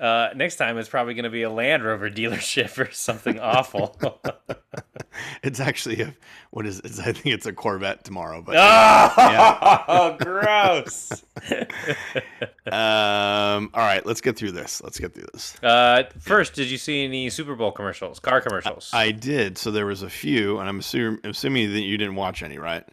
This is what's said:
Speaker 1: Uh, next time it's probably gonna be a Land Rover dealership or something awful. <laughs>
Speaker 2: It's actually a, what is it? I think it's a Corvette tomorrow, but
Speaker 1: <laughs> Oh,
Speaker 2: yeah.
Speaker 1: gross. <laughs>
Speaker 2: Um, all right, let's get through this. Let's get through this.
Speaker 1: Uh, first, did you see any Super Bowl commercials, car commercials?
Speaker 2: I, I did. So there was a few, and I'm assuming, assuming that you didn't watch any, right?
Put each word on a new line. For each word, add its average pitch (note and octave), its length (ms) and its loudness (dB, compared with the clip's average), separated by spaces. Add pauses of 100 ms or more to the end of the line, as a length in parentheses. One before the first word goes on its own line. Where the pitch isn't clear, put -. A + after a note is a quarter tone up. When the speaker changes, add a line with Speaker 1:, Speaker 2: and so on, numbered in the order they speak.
Speaker 1:
Uh, A#2 320 2
next D3 220 -4
time A#2 200 -2
it's A2 120 -8
probably A#2+ 240 -2
gonna A#2 160 -6
be A2+ 140 -6
a A2+ 60 -4
Land B2 340 0
Rover G#2+ 260 -4
dealership A2 680 -4
or - 140 -4
something A2+ 480 -6
awful. A2+ 640 -2
<laughs> - 180 -6 (1200)
Speaker 2:
It's B2+ 180 -6
actually B2 400 -4
a, C#3+ 120 -6 (380)
what A2 140 -8
is G2 140 -8
it? - 200 -14
I A#2 140 -4
think - 140 -6
it's A2+ 180 -2
a G#2+ 80 -8
Corvette G2 500 -4
tomorrow, E2+ 380 -10
but F2+ 140 -6
Speaker 1:
<laughs> - 20 6
Oh, G#3+ 600 8
Speaker 2:
yeah. F3+ 1000 6
Speaker 1:
gross. G3 1040 0 (260)
<laughs> - 140 -4 (1080)
Speaker 2:
Um, G#2 1000 2
all A2+ 120 2
right, G2 200 2
let's A2+ 160 -4
get A#2+ 140 0
through G#2 180 -6
this. - 300 -10
Let's - 160 -14
get - 140 -10
through - 200 -18
this. - 300 -14
Speaker 1:
Uh, B2 400 6 (160)
first, G3+ 360 0
did C3 140 -4
you C3 80 -8
see C#3+ 280 -6
any C3 240 -6
Super C#3+ 260 -10
Bowl A2 160 -2
commercials, F#2 480 -10
car C3 220 2
commercials? G2+ 500 -6
Speaker 2:
I, A#2 140 2
I A2 60 0
did. A2 460 -2
So - 140 -6
there G#2 140 0
was G2+ 160 -6
a F#2+ 80 -10
few, G#2+ 500 -2
and F#2+ 80 -6
I'm G2 120 -6
assuming, A2+ 440 -4
assuming A2 500 -2
that G#2+ 80 -2
you G2+ 160 -4
didn't G2+ 180 -6
watch F#2 280 -6
any, D2 140 -14
right? E2+ 360 -8